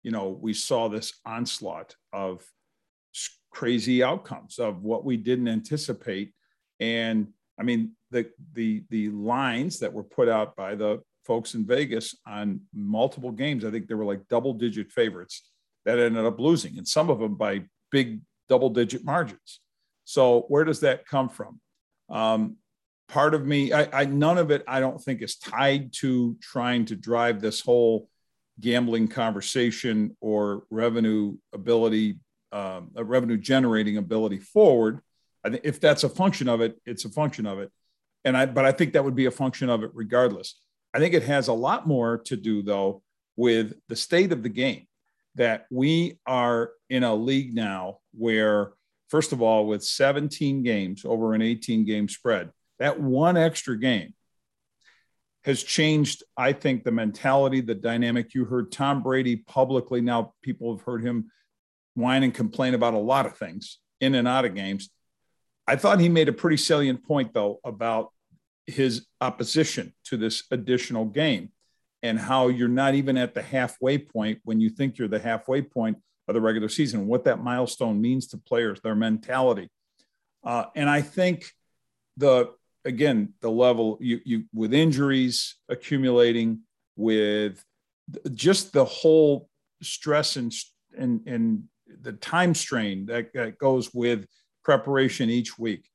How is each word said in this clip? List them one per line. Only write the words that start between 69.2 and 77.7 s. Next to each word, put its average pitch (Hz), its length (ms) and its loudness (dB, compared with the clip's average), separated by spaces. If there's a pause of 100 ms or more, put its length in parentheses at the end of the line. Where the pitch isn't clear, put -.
to 131 100 -6
this 110 360 -4
additional 120 540 -2
game 117 440 -2 (520)
and 113 180 -4
how 131 300 2
you're 123 180 0
not 135 280 2
even 135 200 0
at 123 180 -2
the - 80 -6
halfway 131 560 -2
point 107 460 -4
when 110 160 0
you 110 100 4
think 131 280 -4
you're 113 100 -4
the 104 120 -2
halfway 120 420 -2
point 113 360 -4 (300)
of 104 60 -2
the 113 80 2
regular 110 260 0
season, 110 400 -2
what 123 160 0
that 117 180 2
milestone 120 600 -2